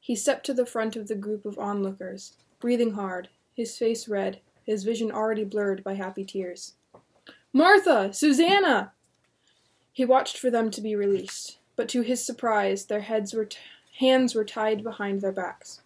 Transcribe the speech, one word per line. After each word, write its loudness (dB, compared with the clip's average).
He -4
stepped -2
to -4
the 2
front -4
of -10
the -6
group -8
of -10
onlookers, -6
breathing 2
hard, -6
his -8
face -2
red, -4
his -4
vision -2
already -2
blurred -2
by -6
happy -8
tears. -10
Martha! 6
Susanna! 4
He 0
watched 4
for 0
them 0
to -8
be -4
released, -2
but -2
to 0
his -2
surprise, 0
their -2
heads -4
were -2
t-, -14
hands 4
were 0
tied -2
behind -4
their -2
backs. -10